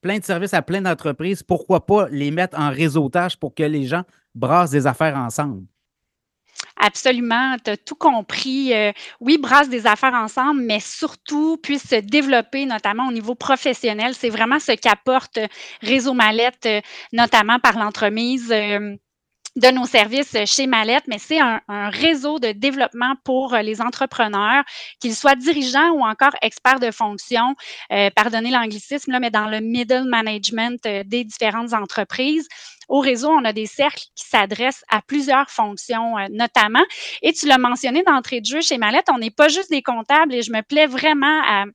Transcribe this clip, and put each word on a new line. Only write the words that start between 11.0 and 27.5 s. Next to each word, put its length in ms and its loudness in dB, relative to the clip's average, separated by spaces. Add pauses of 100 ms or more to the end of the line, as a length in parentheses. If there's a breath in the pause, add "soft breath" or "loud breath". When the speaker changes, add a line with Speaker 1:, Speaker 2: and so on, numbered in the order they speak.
Speaker 2:
puissent 320 -6
se 80 2
développer, 680 0
notamment 420 -4
au 40 -4
niveau 220 -6
professionnel. 800 -2
C'est 160 -4
vraiment 300 0
ce 100 -6
qu'apporte 680 0 (420 loud breath)
Réseau 320 0
Mallette, 520 2
euh, 140 0 (320 loud breath)
notamment 460 4
par 180 2
l'entremise, 760 -2
euh, 420 -2 (640)
de 160 6
nos 120 0
services 520 0 (100)
chez 220 0
Mallette, 400 2
mais 100 -6
c'est 220 -2
un, 260 2
un 240 -6
réseau 480 0
de 140 -2
développement 640 -2 (100)
pour, 280 -2
euh, 100 2
les 180 -6
entrepreneurs, 840 0 (380 loud breath)
qu'ils 160 -4
soient 180 6
dirigeants 560 2
ou 140 2
encore 360 2
experts 380 2
de 140 -2
fonction, 640 -2 (340 loud breath)